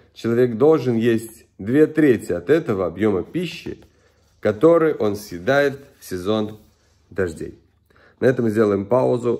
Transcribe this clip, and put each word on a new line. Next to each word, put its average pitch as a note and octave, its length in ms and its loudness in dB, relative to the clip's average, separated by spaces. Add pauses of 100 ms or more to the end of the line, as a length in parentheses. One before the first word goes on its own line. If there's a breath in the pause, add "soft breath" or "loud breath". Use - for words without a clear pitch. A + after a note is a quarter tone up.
(140 soft breath)
человек A#2 440 0
должен C3 380 2
есть A2+ 500 -2 (120)
две B2+ 300 2
трети D3 440 2
от F2 180 -4
этого C3 360 0
объёма F#2 380 -2
пищи, - 600 -10 (580)
который D#3 520 4
он G#2 220 -2
съедает C3 640 -2 (200)
в - 60 -20
сезон G#2 540 -4 (500)
дождей. - 500 -8 (600 soft breath)
На A2+ 60 0
этом B2+ 200 2
мы A2 60 0
сделаем G2+ 340 2
паузу B2 540 0